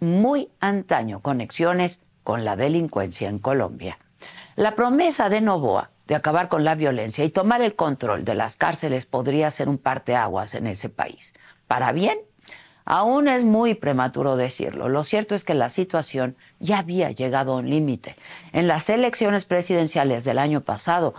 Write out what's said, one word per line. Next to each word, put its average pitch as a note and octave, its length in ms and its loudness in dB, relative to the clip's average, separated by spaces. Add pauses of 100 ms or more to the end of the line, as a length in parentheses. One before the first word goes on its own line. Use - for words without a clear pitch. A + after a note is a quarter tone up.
muy G#3+ 500 2 (100)
antaño D#3 600 -2
conexiones E3+ 840 0 (200)
con A2+ 220 -2
la G#2 120 -2
delincuencia A#2 720 0
en G#2 100 -6
Colombia. G2+ 600 -2 (580)
La G#3 180 2
promesa B3+ 540 2
de G#3 120 2
Novoa D#3 500 2 (160)
de D3+ 100 0
acabar D#3+ 320 0
con D#3 160 2
la D#3 100 4
violencia C3 500 0
y D#3+ 60 2
tomar G#3+ 320 2
el G#3+ 140 0
control B2+ 480 -2
de A2+ 100 -2
las A2 220 -2
cárceles D3+ 500 -2
podría C#3 440 0
ser C#3 180 -4
un C#3 100 0
parteaguas A#2 760 -2
en A#2 120 -6
ese G#2 220 -4
país. - 460 -8 (340)
Para B2 240 2
bien, G3+ 260 0 (680)
aún B3+ 440 2
es B3+ 160 2
muy A3+ 300 4
prematuro C3+ 600 0
decirlo. B2 520 -4
Lo C#3+ 160 0
cierto G#3 320 -2
es F#3 80 -6
que E3+ 100 -2
la B2 140 2
situación C#3 680 -4 (220)
ya G3 220 -2
había E3+ 320 -2
llegado C3 400 0
a C3 60 0
un B2 120 -4
límite. D3 460 -2 (360)
En E3+ 140 2
las D#3+ 240 2
elecciones A3+ 540 2
presidenciales D#3 800 2
del B2 140 0
año D3 240 2
pasado, E3 560 0